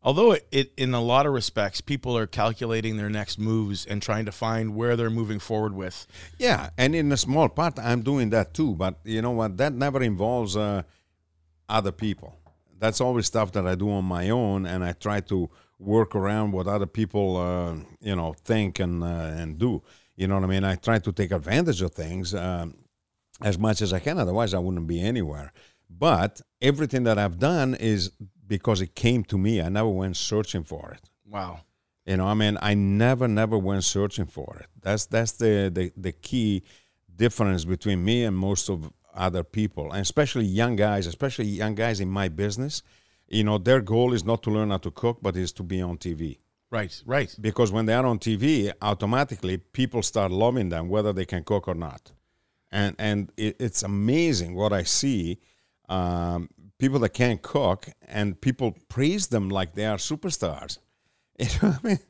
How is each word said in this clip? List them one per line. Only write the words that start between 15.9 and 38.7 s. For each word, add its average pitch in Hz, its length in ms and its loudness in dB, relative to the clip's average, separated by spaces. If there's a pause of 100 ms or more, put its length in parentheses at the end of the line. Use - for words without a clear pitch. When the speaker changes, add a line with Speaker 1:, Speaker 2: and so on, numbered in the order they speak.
Speaker 2:
around 104 360 0
what 92 160 -2
other 101 200 0
people, 98 500 0
uh, 87 380 -2 (260)
you 104 140 -2
know, 82 180 -2 (100)
think 107 360 0
and, 87 240 0
uh, 82 380 -4
and 80 180 -8
do. 113 240 0 (320)
You 92 120 -2
know 98 80 2
what 95 80 2
I 92 40 0
mean? 95 160 2
I 95 120 0
try 113 240 0
to 95 120 -4
take 92 200 -2
advantage 98 520 0
of 87 100 -2
things, 87 400 -6
um, 87 400 -4 (680)
as 101 180 0
much 107 220 2
as 95 120 0
I 92 60 0
can. 156 180 -2
Otherwise, 101 360 0
I 92 60 0
wouldn't 90 280 -2
be 85 120 -2
anywhere. 82 540 -4 (360)
But 98 520 0 (200)
everything 135 420 2
that 113 160 6
I've 95 180 0
done 135 380 2
is 101 360 0 (360)
because 101 340 0
it 92 140 -6
came 117 300 4
to 101 120 0
me. 101 240 4
I 82 80 0
never 107 200 0
went 95 280 -2
searching 104 460 -2
for - 280 -12
it. - 180 -20 (160)
Speaker 1:
Wow. 92 340 -10 (460)
Speaker 2:
You 95 120 2
know, 92 100 2
I 104 60 2
mean, 104 280 4
I 104 120 4
never, 110 540 4
never 110 300 2
went 95 260 0
searching 98 420 -2
for - 340 -12
it. - 80 -18 (140)
That's, 104 240 -2
that's 113 280 0
the, 104 380 4
the, 90 240 -2
the 92 180 -6
key 107 500 0 (520)
difference 101 480 2
between 92 400 0
me 117 200 2
and 104 120 0
most 95 340 0
of 78 220 -4 (240)